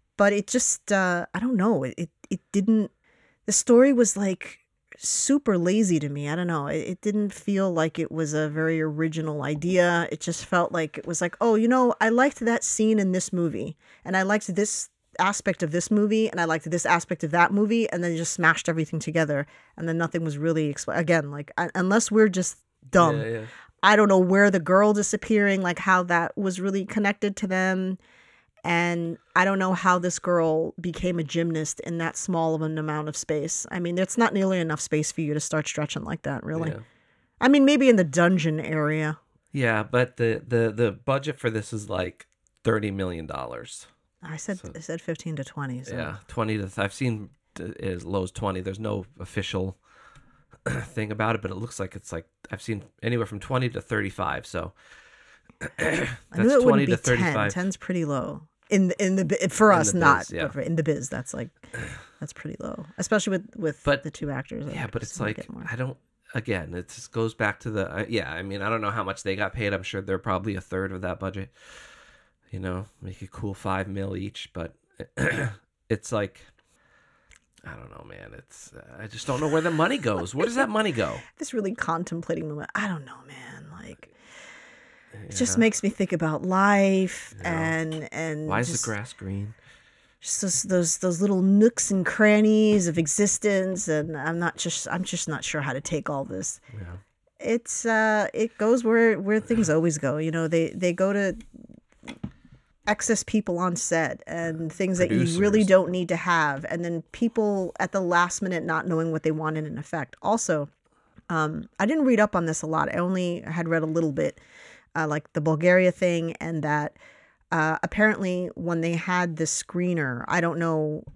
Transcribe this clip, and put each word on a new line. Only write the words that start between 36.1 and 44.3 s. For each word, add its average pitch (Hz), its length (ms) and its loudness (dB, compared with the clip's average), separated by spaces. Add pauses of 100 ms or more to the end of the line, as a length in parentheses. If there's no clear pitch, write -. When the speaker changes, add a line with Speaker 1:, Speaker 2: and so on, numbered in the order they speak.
Speaker 1:
that, 143 200 -6
really. 160 280 -4
Speaker 2:
Yeah. 131 100 -10 (600)
Speaker 1:
I 247 60 4
mean, 277 180 8
maybe 269 240 6
in 233 60 8
the 190 80 6
dungeon 160 560 4
area. 156 600 -2 (320)
Speaker 2:
Yeah, 113 320 0
but 123 320 0
the, 113 280 0
the, 117 300 2
the 113 160 2
budget 135 480 -4
for 120 100 -4
this 110 240 -4
is, 104 160 -8
like, 92 380 -6 (380)
thirty 107 260 2
million 90 360 -4
dollars. 62 600 -10 (380)
Speaker 1:
I 156 140 -10